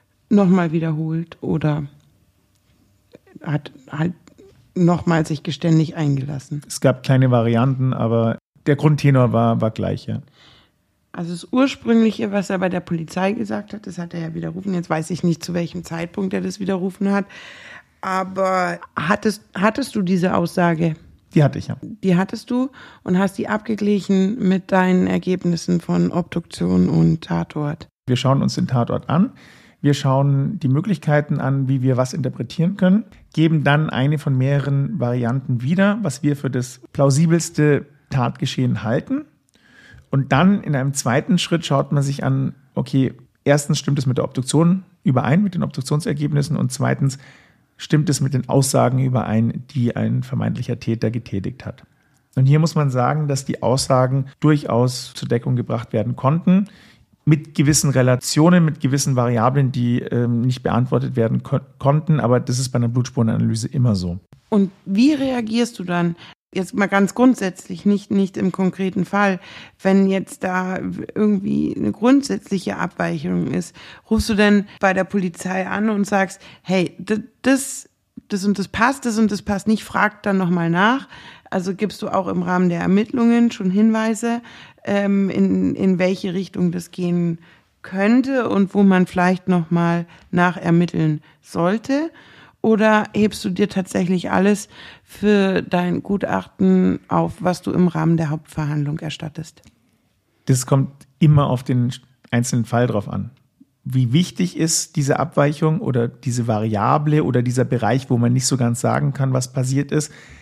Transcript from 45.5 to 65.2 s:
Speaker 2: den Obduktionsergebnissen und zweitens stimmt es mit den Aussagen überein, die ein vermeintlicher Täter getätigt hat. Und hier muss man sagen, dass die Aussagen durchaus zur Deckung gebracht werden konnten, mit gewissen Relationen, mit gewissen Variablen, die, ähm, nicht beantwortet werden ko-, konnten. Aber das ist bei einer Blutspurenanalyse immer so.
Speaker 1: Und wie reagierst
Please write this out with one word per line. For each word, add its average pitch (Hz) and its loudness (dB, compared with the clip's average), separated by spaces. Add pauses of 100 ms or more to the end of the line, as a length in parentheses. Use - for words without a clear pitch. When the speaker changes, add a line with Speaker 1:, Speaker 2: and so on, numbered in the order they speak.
Speaker 2:
den 160 -2
Obduktionsergebnissen 143 -2
und 127 -2
zweitens 131 -2 (580)
stimmt 147 0
es 139 0
mit 139 -2
den 127 -2
Aussagen 127 2
überein, 117 0
die 120 -2
ein 113 -2
vermeintlicher 117 -4
Täter 113 -2
getätigt 98 -8
hat. - -14 (520)
Und 131 4
hier 147 6
muss 160 0
man 147 2
sagen, 135 0
dass 139 -4
die - -6
Aussagen 131 2 (140)
durchaus 127 0
zur - -10
Deckung 123 -2
gebracht 117 -4
werden 117 -2
konnten, 180 2 (580)
mit 151 2
gewissen 147 2
Relationen, 131 4
mit 147 0
gewissen 139 0
Variablen, 123 2
die, 120 0
ähm, 120 -2
nicht 123 -2
beantwortet 127 0
werden 123 0
ko-, - -2 (180)
konnten. 151 2
Aber 120 2
das 123 -4
ist 127 -4
bei - -2
einer 120 0
Blutspurenanalyse 113 -2
immer 123 0
so. 90 -4 (300)
Speaker 1:
Und 196 2 (140)
wie 233 2
reagierst 240 -2